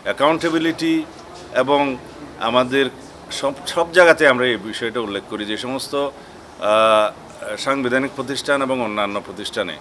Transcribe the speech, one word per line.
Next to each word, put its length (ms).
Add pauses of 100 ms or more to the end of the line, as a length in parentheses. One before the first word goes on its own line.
অ্যাকাউন্টেবিলিটি 1000 (500)
এবং 440 (420)
আমাদের 460 (460)
সব, 220 (140)
সব 260
জায়গাতে 340
আমরা 180
এই 120
বিষয়টা 420
উল্লেখ 300
করি, 160
যে 120
সমস্ত, 380
আহ, 1600
সাংবিধানিক 580
প্রতিষ্ঠান 460
এবং 200
অন্যান্য 380
প্রতিষ্ঠানে 600